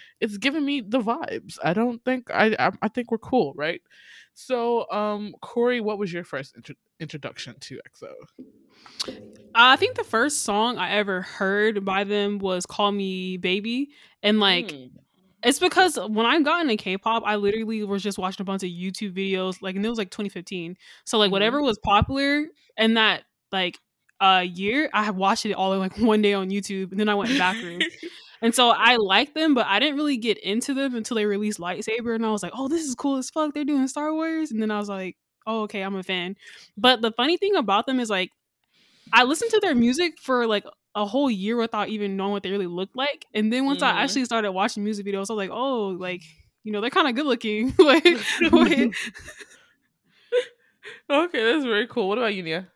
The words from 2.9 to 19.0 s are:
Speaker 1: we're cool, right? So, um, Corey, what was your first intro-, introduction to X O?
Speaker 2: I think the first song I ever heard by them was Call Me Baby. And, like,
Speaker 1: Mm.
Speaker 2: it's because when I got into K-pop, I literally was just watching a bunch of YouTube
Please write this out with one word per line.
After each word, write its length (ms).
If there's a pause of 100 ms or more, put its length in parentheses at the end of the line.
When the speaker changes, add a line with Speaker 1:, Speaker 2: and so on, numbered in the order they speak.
Speaker 1:
we're 80
cool, 380
right? 260 (520)
So, 560
um, 500
Corey, 400
what 180
was 140
your 120
first 320
intro-, 200 (240)
introduction 600
to 240
X 180
O? 100 (1400)
Speaker 2:
I 220
think 200
the 80
first 380
song 360
I 140
ever 300
heard 640
by 200
them 340
was 280
Call 260
Me 440
Baby. 540 (320)
And, 180
like, 280
Speaker 1:
Mm. 220 (520)
Speaker 2:
it's 160
because 400
when 280
I 140
got 220
into 140
K-pop, 500
I 100
literally 480
was 180
just 160
watching 240
a 20
bunch 180
of 80
YouTube 440